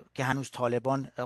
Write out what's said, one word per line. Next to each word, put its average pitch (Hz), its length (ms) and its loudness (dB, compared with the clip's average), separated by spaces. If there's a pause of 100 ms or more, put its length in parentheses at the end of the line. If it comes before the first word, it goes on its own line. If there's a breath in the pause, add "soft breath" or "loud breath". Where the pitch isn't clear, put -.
(140)
که 135 100 -2
هنوز 135 280 0
طالبان 123 600 0 (140)